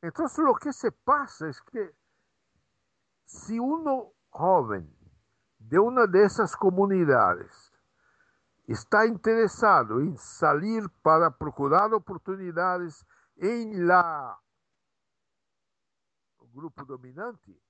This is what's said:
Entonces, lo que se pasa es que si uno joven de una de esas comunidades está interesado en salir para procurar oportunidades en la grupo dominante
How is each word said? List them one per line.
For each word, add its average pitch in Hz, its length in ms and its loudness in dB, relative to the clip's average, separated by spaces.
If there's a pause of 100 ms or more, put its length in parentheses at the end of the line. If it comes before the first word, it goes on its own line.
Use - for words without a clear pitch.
Entonces, 320 380 -6
lo 494 160 4
que 285 180 -8
se - 180 -4
pasa 262 580 -4
es 135 120 -14
que 196 340 -12 (1300)
si - 340 -10
uno 277 540 -4 (160)
joven 117 640 0 (640)
de 113 200 -2
una 233 300 4
de 185 160 4
esas 202 320 0
comunidades 170 1160 0 (920)
está 208 400 0
interesado 202 960 2
en 151 180 -4
salir 180 720 -2 (120)
para 160 300 4
procurar 156 600 0
oportunidades 180 1120 -6 (300)
en 214 520 -4
la 160 520 0 (2250)
grupo 147 300 -18
dominante 127 760 -16 (120)